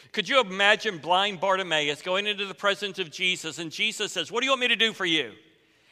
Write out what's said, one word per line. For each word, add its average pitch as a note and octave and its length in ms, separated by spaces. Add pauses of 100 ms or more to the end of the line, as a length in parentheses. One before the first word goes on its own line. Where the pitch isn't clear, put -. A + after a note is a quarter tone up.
(140)
Could G3 160
you C4+ 100
imagine G3+ 600
blind F3+ 420
Bartimaeus E3 600
going F#3+ 260
into G3+ 180
the F#3+ 80
presence G3+ 440
of E3+ 140
Jesus, E3+ 480
and E3 100
Jesus G#3 440
says, D#3+ 180
"What A3+ 80
do C4 60
you C4+ 60
want B3+ 100
me A#3+ 80
to A#3 80
do A3 160
for F#3+ 120
you?" D3 280 (580)